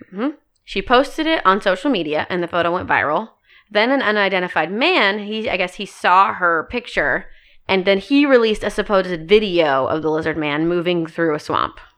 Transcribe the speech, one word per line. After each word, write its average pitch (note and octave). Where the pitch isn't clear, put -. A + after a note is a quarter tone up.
Mm-hmm. C4
She -
posted C#4
it D#4+
on F#3+
social F#3+
media, D#3+
and F3+
the E3
photo E3+
went F3+
viral. D3+
Then A3
an C4+
unidentified F#3+
man, A3+
he, G#3+
I -
guess F3+
he G3+
saw G3
her E3+
picture, E3+
and F#3+
then G3
he C#4+
released A#3
a G#3
supposed F#3
video E3+
of D#3
the D#3
lizard D#3
man D#3
moving F3
through E3
a D3
swamp. -